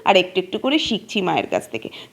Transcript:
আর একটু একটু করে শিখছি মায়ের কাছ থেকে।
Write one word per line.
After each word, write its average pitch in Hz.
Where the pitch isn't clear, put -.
আর 202
একটু 180
একটু 185
করে 269
শিখছি 214
মায়ের 160
কাছ -
থেকে। -